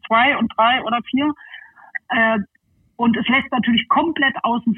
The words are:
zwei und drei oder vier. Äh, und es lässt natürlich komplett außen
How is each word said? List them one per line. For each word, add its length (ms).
zwei 280
und 200
drei 260
oder 160
vier. 240
Äh, 300
und 200
es 120
lässt 240
natürlich 360
komplett 540
außen 360